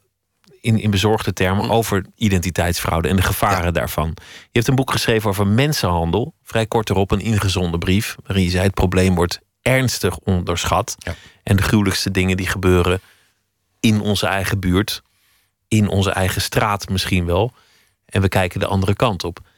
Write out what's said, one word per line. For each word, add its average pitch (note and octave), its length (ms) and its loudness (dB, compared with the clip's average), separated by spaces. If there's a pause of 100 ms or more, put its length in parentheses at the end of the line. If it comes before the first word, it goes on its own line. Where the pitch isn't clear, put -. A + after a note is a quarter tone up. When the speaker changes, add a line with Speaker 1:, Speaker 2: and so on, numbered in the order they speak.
(600)
Speaker 1:
In, A2 200 2
in G#2 100 0
bezorgde G#2 420 0
termen F#2+ 320 0
Speaker 2:
Hm. - 60 -2
Speaker 1:
over G#2+ 340 0 (120)
identiteitsfraude F2 920 0
en F2 80 2
de F#2+ 60 2
gevaren G2 420 0
Speaker 2:
Ja. F2 60 0
Speaker 1:
daarvan. D#2+ 420 -2 (140)
Je - 260 -20
hebt A#2 160 0
een C#3 60 4
boek C3 160 0
geschreven A2 400 0
over G2 160 0
mensenhandel. G2+ 960 0
Vrij A2+ 240 -4
kort A2+ 240 -2
erop G2 200 0
een G#2 100 0
ingezonden F#2 600 -2
brief F#2 440 0
waarin G2 200 0
je F2 60 0
zei: F#2 140 0
"Het G2 100 0
probleem F#2 400 2
wordt F2 260 0 (220)
ernstig B2 560 0
onderschat." F2 800 -2
Speaker 2:
Ja. - 160 -10 (280)
Speaker 1:
En G2 140 2
de G2 60 2
gruwelijkste G2+ 480 0
dingen F#2 260 0
die F#2+ 120 -4
gebeuren F2+ 520 2 (800)
in G#2+ 200 4
onze G2+ 260 0
eigen F#2+ 340 -2
buurt, F#2 420 0 (640)
in G#2+ 200 4
onze G2 220 0
eigen F#2+ 320 0
straat G#2+ 460 -2
misschien F#2 360 -2
wel. F2+ 280 0 (540)
En - 140 -2
we G2 80 2
kijken F#2 320 -2
de - 60 0
andere G2+ 280 0
kant A2+ 300 -2
op. E2+ 160 -8 (180)